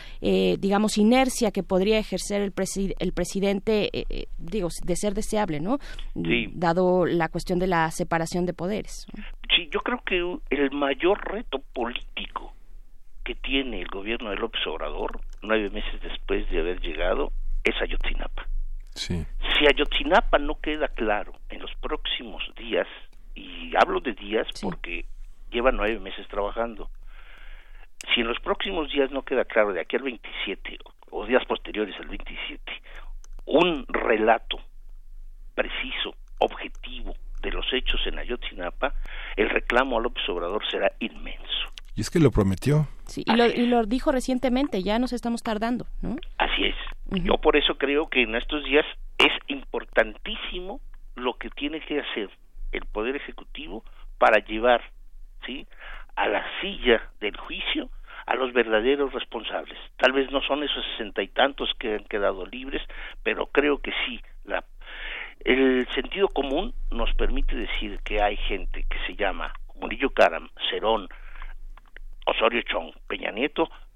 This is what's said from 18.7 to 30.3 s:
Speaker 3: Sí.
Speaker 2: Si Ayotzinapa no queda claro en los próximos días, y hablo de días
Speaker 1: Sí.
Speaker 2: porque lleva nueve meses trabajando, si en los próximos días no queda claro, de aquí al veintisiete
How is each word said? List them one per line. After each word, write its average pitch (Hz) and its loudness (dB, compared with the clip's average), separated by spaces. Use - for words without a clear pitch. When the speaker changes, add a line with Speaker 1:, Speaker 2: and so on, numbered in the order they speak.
Speaker 3:
Sí. 87 -2
Speaker 2:
Si 151 8
Ayotzinapa 147 4
no 147 0
queda 151 0
claro 104 0
en 101 -8
los - -8
próximos - -4
días, - 0
y - -10
hablo 180 6
de 117 -2
días 104 -2
Speaker 1:
Sí. - -8
Speaker 2:
porque 87 -4
lleva 120 4
nueve 110 2
meses 95 -10
trabajando, 101 -4
si 120 2
en 117 2
los 117 -2
próximos 180 -2
días 135 4
no 139 -2
queda 127 2
claro, 104 4
de 87 -2
aquí 80 -4
al 120 0
veintisiete - -8